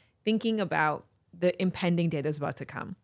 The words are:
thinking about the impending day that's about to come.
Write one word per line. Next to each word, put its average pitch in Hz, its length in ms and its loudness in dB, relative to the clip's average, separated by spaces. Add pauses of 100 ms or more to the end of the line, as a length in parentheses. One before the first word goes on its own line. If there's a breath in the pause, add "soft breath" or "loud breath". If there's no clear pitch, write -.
(240 soft breath)
thinking 220 360 0
about 156 460 0 (300)
the 175 260 2
impending 175 460 2
day 156 140 -2
that's 147 160 -2
about 143 180 -4
to 139 100 -10
come. - 380 -10